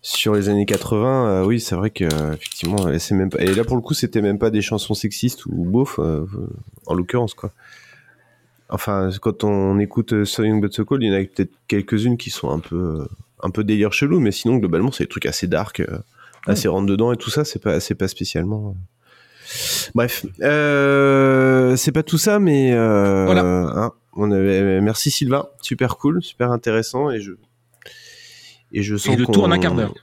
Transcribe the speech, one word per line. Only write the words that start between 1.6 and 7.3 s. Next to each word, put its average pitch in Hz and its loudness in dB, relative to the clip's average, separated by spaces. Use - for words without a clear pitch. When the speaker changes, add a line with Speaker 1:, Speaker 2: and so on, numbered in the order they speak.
Speaker 1:
c'est - -6
vrai 95 -2
que, - -4
euh, 76 0
effectivement, 87 -4
et 76 -2
c'est - -4
même 95 0
pas... - -4
Et 92 2
là, 113 0
pour 123 -2
le 120 -2
coup, 135 -6
c'était - -2
même 101 0
pas 113 0
des 107 0
chansons 107 -4
sexistes - -4
ou 87 -4
beauf, 113 0
euh, 78 -2
en - -2
l'occurrence, 107 -2